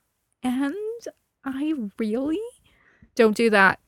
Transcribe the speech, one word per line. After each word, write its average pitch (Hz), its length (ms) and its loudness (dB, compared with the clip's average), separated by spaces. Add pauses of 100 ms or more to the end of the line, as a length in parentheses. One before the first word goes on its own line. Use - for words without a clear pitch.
(420)
and 269 320 -2 (720)
I 269 300 -4 (240)
really, 254 400 -2 (760)
don't 220 220 4
do 233 140 2
that. 196 360 4